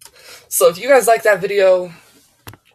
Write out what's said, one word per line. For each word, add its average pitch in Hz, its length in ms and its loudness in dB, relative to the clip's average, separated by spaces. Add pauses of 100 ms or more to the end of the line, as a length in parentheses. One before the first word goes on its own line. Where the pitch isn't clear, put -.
(480)
So - 200 0
if 170 100 -2
you 233 100 -10
guys 254 180 2
like 226 180 0
that 202 160 0
video, 185 520 0 (840)